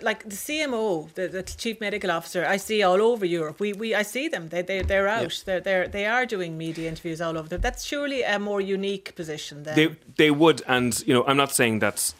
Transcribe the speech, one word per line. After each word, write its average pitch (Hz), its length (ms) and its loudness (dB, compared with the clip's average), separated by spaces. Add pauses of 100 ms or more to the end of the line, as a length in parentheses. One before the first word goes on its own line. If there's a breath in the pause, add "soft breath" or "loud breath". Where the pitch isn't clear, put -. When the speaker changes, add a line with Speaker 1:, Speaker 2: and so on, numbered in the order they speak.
Speaker 1:
like 214 260 -4
the 196 80 -10
C 302 260 -4
M 277 120 -2
O, 196 400 -2
the, 185 140 -2
the 185 160 -6
chief - 360 -6
medical 202 320 -2
officer, 170 340 -2
I 190 120 2
see 208 260 0
all 185 180 6
over 226 240 4
Europe. 165 340 -2
We, 208 140 -2
we, 214 200 -4
I 208 80 2
see 254 260 -4
them. 175 220 -6
They, 175 140 -2
they, 190 180 -4
they're 196 260 2
Speaker 2:
Yeah. 220 140 0
Speaker 1:
out. - 240 -6
They're, 185 160 -2
they're, 185 260 0
they 202 180 -4
are 247 200 2
doing 175 320 -4
media 160 320 -6
interviews 160 320 -6
all 160 160 -2
over. 156 100 -8
There. 175 120 -6
That's 247 260 -2
surely 285 380 -2
a 208 160 0
more 202 200 -2
unique 196 560 -4
position 147 480 -10
than 151 120 -8
Speaker 3:
They, 160 200 4 (220)
they 151 140 8
would, 147 360 6
and, 123 400 2
you 143 60 6
know, 123 120 6
I'm 135 120 4
not 139 160 2
saying 113 260 4
that - 400 0